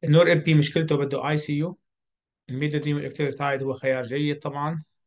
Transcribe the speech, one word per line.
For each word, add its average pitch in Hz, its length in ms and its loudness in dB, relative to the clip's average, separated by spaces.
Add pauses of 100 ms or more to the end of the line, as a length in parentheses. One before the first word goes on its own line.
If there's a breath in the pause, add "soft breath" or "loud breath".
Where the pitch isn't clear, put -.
النور 165 280 6
إبي 160 220 2
مشكلته 156 420 2
بده 139 320 -2
آي 151 80 0
سي 151 220 -2
يو. 170 200 -4 (720)
الميدودرين 147 460 -2
والأوكتوريتايد 143 640 -4
هو 135 120 -4
خيار 127 300 -2
جيد 147 340 -4
طبعًا. 147 440 -6 (240)